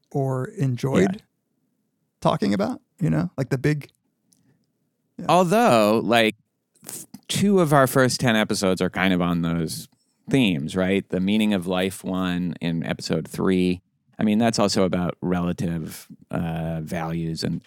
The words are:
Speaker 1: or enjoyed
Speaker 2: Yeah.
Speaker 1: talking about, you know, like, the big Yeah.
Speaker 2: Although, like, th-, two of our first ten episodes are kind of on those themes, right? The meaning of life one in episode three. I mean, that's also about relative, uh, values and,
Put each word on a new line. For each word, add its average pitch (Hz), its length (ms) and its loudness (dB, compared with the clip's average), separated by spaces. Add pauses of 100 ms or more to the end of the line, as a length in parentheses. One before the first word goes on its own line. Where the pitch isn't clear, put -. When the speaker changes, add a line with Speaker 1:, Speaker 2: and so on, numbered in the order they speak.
(120)
Speaker 1:
or 135 320 -2 (120)
enjoyed 143 580 0
Speaker 2:
Yeah. - 60 -12 (1000)
Speaker 1:
talking 180 340 0
about, 214 260 -4 (200)
you 160 100 0
know, 156 260 -2
like, 135 140 -6
the 135 80 -2
big 147 320 -2 (1300)
Yeah. 175 100 -10
Speaker 2:
Although, 160 760 4
like, 110 320 2 (500)
th-, - 180 -16 (240)
two 196 320 2
of 151 120 4
our 135 140 8
first 127 340 2
ten 113 160 2
episodes 101 440 0
are 92 100 0
kind 95 220 2
of 87 80 2
on 85 220 0
those 82 460 -4 (420)
themes, 92 460 2
right? 95 320 0
The 92 120 -2
meaning 107 320 2
of 90 140 -2
life 92 380 -4
one 90 560 -4
in 82 240 -2
episode - 440 -4
three. 90 540 0 (360)
I - 60 0
mean, 107 140 2
that's 117 200 2
also 101 260 2
about 90 360 -2
relative, 85 840 -4 (240)
uh, 82 520 -4
values 82 600 -6
and, 85 220 -4